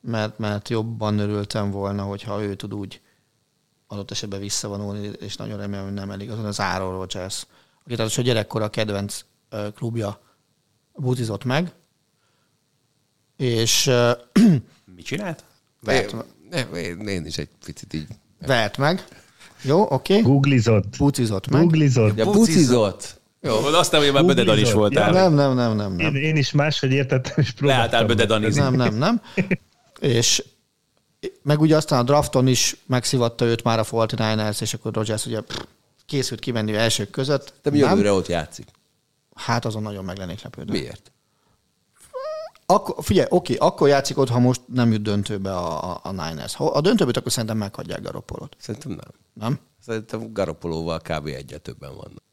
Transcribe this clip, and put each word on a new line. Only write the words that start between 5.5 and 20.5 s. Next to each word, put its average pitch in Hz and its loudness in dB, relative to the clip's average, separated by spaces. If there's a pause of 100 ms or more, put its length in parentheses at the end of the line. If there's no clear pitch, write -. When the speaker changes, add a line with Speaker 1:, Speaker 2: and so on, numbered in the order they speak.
Speaker 1:
remélem, 101 -8
hogy 98 -10
nem 101 -10
elég. 101 -12
Azon 110 -8
az 104 -6
Aaron 92 -2
Rodgers, 92 -10 (400)
aki 120 -8
tehát, 113 -2
hogy 123 -2
gyerekkora 110 0
kedvenc, 101 -4 (240)
ö, 104 -8
klubja 113 -6 (760)
butizott 123 -4
meg, 151 0 (1700)
és, 117 0
ö, 120 4 (200)
<clears throat> 165 2
Speaker 2:
Mit 87 -18
csinált? 180 -2 (380)
Speaker 1:
Vert 107 2
Speaker 3:
Én, - -10
Speaker 1:
me- 110 -10 (240)
Speaker 3:
nem, 156 -4
én, 85 -6
én 90 -4
is 80 -10
egy 76 -8 (160)
picit - -14
így 78 -8 (320)
Speaker 1:
Vert 117 0
meg. 156 0 (580)
Jó, 160 4
oké. 190 2
Speaker 4:
Googlizott. 120 4